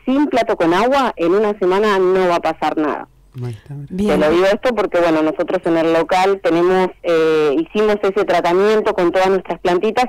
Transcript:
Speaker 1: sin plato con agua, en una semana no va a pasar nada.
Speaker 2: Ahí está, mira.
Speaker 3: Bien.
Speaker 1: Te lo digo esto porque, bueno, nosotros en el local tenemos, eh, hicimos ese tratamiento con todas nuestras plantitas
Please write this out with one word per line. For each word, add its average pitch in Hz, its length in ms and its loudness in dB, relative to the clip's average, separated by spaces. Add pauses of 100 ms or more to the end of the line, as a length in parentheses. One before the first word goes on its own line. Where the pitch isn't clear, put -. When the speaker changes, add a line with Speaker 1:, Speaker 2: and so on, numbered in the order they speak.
Speaker 1:
sin 277 220 0
plato 220 300 -2
con 170 180 2
agua, 254 420 2
en 170 160 0
una 208 260 0
semana 196 400 2
no 185 280 2
va 175 100 2
a - 40 -4
pasar 160 380 -4
nada. 151 280 -4 (380)
Speaker 2:
Ahí 120 80 -8
está, 127 220 -18
mira. 143 160 -14
Speaker 3:
Bien. 185 300 -2
Speaker 1:
Te 151 60 2
lo 156 60 2
digo 180 140 2
esto 226 280 0
porque, 190 240 -2
bueno, 165 240 2
nosotros 165 440 -2
en 165 100 0
el 165 160 0
local 185 500 0
tenemos, 180 460 2 (160)
eh, 160 560 2
hicimos 208 420 0
ese 196 220 0
tratamiento 196 680 0
con 175 180 0
todas 185 160 2
nuestras 185 320 -2
plantitas 208 480 0